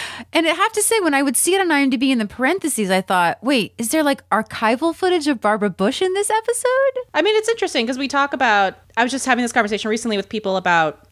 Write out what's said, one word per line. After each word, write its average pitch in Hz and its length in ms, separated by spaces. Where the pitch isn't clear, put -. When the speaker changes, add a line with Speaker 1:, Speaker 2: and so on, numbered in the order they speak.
Speaker 1:
And 330 160
I 302 40
have 381 200
to 427 100
say, 440 200
when 320 120
I 277 100
would 277 120
see 349 200
it 392 40
on 370 100
I 285 120
M 277 80
D 254 80
B 262 120
in 262 80
the 214 80
parentheses, 262 640
I 190 120
thought, 180 420
"Wait, 233 340
is 226 120
there, 320 140
like, 277 260
archival 226 640
footage 359 320
of 277 140
Barbara 208 280
Bush 190 320
in 370 120
this 403 160
episode?" 494 760
Speaker 2:
I 302 80
mean, 415 140
it's 440 140
interesting 370 360
'cause 254 120
we 269 100
talk 277 260
about, 208 420
I 226 80
was 247 80
just 262 140
having 247 180
this 233 80
conversation 214 380
recently 226 260
with 196 140
people 208 260
about 170 440